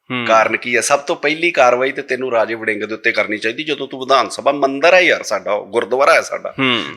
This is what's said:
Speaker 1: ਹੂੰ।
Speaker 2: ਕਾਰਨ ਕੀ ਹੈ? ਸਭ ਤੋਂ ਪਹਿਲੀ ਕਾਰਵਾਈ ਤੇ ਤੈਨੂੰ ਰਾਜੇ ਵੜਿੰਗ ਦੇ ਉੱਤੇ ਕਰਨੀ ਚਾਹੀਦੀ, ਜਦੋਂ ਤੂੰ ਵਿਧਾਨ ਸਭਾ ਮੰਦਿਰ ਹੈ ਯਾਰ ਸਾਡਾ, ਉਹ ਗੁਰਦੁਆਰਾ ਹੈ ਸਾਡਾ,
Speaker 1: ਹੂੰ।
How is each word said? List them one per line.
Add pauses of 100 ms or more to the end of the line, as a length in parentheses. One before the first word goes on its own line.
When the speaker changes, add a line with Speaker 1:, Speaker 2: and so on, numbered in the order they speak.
(120)
Speaker 1:
ਹੂੰ।
Speaker 2:
ਕਾਰਨ
ਕੀ
ਹੈ?
ਸਭ
ਤੋਂ
ਪਹਿਲੀ
ਕਾਰਵਾਈ
ਤੇ
ਤੈਨੂੰ
ਰਾਜੇ
ਵੜਿੰਗ
ਦੇ
ਉੱਤੇ
ਕਰਨੀ
ਚਾਹੀਦੀ,
ਜਦੋਂ
ਤੂੰ
ਵਿਧਾਨ
ਸਭਾ
ਮੰਦਿਰ
ਹੈ
ਯਾਰ
ਸਾਡਾ,
ਉਹ
ਗੁਰਦੁਆਰਾ
ਹੈ
ਸਾਡਾ,
Speaker 1:
ਹੂੰ। (140)